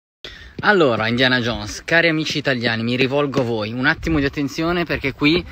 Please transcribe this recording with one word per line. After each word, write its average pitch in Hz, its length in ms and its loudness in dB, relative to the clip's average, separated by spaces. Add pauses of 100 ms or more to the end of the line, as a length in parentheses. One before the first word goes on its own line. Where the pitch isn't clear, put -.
(600)
Allora, 135 480 4
Indiana 127 320 2
Jones, 110 440 -6
cari 165 240 2
amici 156 300 -2
italiani, 120 440 -2
mi 120 140 -2
rivolgo 135 460 0
a - 20 0
voi. 110 280 -4
Un 127 120 -4
attimo 160 340 0
di 139 60 0
attenzione 160 600 -2
perché 139 280 -4
qui 160 400 2